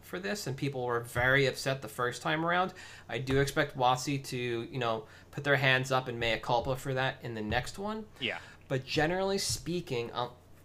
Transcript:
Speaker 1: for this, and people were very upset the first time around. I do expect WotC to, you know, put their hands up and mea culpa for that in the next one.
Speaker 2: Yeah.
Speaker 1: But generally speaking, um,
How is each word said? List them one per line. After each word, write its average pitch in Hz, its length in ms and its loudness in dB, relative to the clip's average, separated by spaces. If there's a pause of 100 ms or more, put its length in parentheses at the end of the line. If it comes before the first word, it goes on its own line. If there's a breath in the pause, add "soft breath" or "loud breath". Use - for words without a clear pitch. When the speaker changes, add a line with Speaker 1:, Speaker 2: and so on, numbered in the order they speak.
Speaker 1:
for - 180 -10
this, 202 260 -4
and 131 120 -4
people 135 260 -2
were 120 160 2
very 127 480 4
upset 135 340 -2
the 107 60 -10
first 123 340 -4
time 160 240 0
around. 180 280 2 (340 loud breath)
I 117 120 -4
do 131 200 2
expect 143 380 0
WotC 131 480 2
to, 131 120 -6
you 120 400 -2
know, 113 280 0 (260 soft breath)
put 139 140 -6
their 143 100 6
hands 131 360 4
up 127 180 2
and 117 100 -4
mea 113 180 2
culpa 127 380 0
for 135 180 -4
that 131 300 0
in 123 100 -6
the 110 80 -4
next 113 380 -2
one. 214 260 -6 (140)
Speaker 2:
Yeah. 98 180 -4 (300 loud breath)
Speaker 1:
But 131 180 -2
generally 185 520 2
speaking, 151 760 -4
um, 120 180 -2 (340)